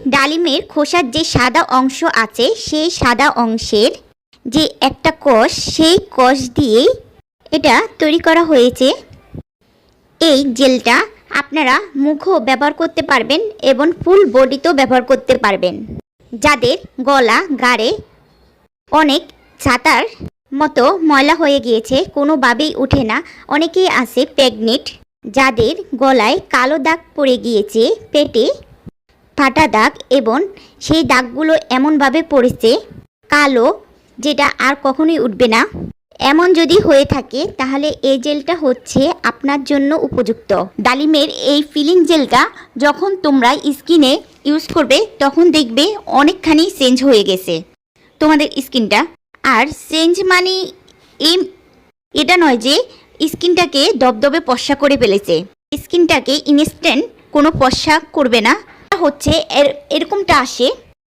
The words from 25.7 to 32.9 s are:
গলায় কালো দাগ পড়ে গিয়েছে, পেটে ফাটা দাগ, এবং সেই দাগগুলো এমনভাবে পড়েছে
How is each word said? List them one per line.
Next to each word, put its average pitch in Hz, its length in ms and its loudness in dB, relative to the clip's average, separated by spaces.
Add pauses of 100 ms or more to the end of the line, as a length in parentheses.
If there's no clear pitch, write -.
গলায় 262 420 2 (180)
কালো 269 240 0
দাগ 320 220 -2 (160)
পড়ে 269 280 2
গিয়েছে, 220 380 -2 (300)
পেটে 294 320 0 (920)
ফাটা 285 280 2
দাগ, 226 260 0 (180)
এবং 247 280 0 (420)
সেই 320 240 0
দাগগুলো 254 480 0 (180)
এমনভাবে 277 500 0 (120)
পড়েছে 233 380 2 (640)